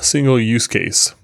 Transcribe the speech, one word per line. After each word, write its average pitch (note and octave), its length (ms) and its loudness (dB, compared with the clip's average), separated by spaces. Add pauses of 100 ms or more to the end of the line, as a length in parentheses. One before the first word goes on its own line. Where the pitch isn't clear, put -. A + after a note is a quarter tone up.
single C3+ 360 2
use A2+ 300 0
case, - 560 -2